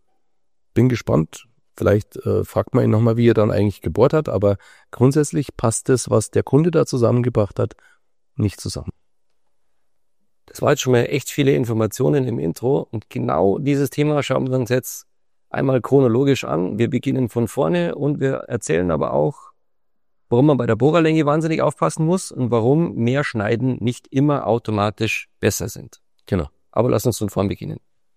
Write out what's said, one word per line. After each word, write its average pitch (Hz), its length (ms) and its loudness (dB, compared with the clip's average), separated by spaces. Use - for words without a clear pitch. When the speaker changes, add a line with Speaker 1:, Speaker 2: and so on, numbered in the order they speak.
Speaker 1:
bin 123 160 4
gespannt, - 560 -4
vielleicht, 101 400 0
äh, 98 160 0
fragt - 320 -4
man 123 80 2
ihn 113 80 2
nochmal, 113 260 2
wie 117 120 4
er 113 60 6
dann 107 180 2
eigentlich 101 300 0
gebohrt 104 300 2
hat, 156 160 0
aber 101 280 0
grundsätzlich 143 640 0
passt - 320 -2
das, 131 220 0
was 110 220 0
der 110 100 2
Kunde 160 300 2
da 156 140 2
zusammengebracht 117 760 0
hat, 110 140 -4
nicht - 260 -2
zusammen. - 300 -10
Speaker 2:
Das - 140 -16
war 123 100 2
jetzt 147 100 0
schon 127 100 -2
mal 120 140 4
echt - 260 -6
viele 139 220 2
Informationen 131 720 0
im 120 140 -4
Intro 143 400 -2
und 110 200 -10
genau 123 500 0
dieses 139 300 0
Thema 147 340 0
schauen 131 260 -2
wir 131 80 0
uns 120 120 -2
jetzt - 360 -4
einmal 131 300 0
chronologisch 135 640 2
an. 151 380 -4
Wir 117 100 0
beginnen 131 380 -2
von 120 180 -2
vorne 170 480 -2
und 143 240 -2
wir 135 140 -2
erzählen 107 420 -2
aber 69 220 -2
auch, 76 400 -2
warum 127 160 4
man 147 100 4
bei 117 100 -2
der 113 80 2
Bohrerlänge 160 520 2
wahnsinnig 156 360 0
aufpassen 156 420 -2
muss 180 280 -2
und 123 180 -4
warum 120 460 2
mehr 123 260 0
Schneiden 117 560 -2
nicht 120 300 -6
immer 143 400 0
automatisch 107 800 -2
besser 107 300 -2
sind. - 320 -18
Speaker 1:
Genau. 82 220 -2
Speaker 2:
Aber 120 180 2
lass 117 160 0
uns 120 120 0
von 104 120 -4
vorn 98 160 -2
beginnen. 101 320 -8